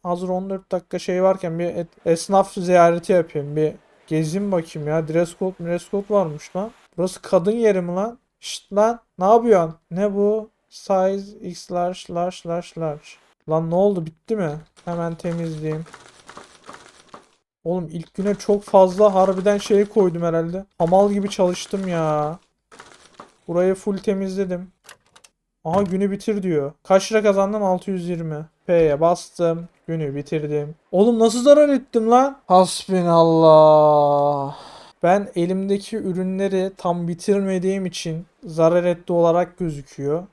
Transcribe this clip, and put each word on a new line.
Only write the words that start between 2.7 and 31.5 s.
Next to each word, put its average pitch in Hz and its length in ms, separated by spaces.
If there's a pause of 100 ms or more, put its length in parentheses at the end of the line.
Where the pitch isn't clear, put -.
yapayım. 151 420
Bir 151 180 (340)
gezeyim 160 440
bakayım 165 360
ya. 156 200
Dress 170 320
code, 185 220
dress 170 300
code 202 180
varmış 175 460
lan. 208 160 (260)
Burası 180 240
kadın 185 300
yeri 214 300
mi 175 140
lan? 220 240 (200)
Şşt - 340
lan. 220 260 (200)
Ne 180 60
yapıyorsun? 202 500 (160)
Ne 196 240
bu? 214 340 (200)
Size 196 720
X 180 300
large, 175 280 (100)
large, 175 360
large, 170 220 (100)
large. 156 240 (480)
Lan 160 220
ne 170 40
oldu? 190 300
Bitti - 300
mi? 175 160 (340)
Hemen 170 300
temizleyeyim. 165 720 (1800)
Oğlum, 170 280
ilk 165 220
güne 202 220
çok 202 280
fazla 190 500
harbiden 190 440
şey 202 280
koydum 185 360
herhalde. 170 440 (120)
Hamal 190 340
gibi 202 180
çalıştım 190 580
ya. 156 520 (1080)
Burayı 180 280
full 196 220
temizledim. 190 720 (960)
Aha, 175 160
günü 190 300
bitir 202 320
diyor. 151 280 (120)
Kaç 190 280
lira 214 120
kazandın? 202 380
Altı 185 300
yüz 175 180
yirmi. 160 360 (220)
P'ye 160 340
bastım. 170 680 (200)
Günü 156 280
bitirdim. 151 600 (160)
Oğlum, 220 280
nasıl 233 240
zarar 285 260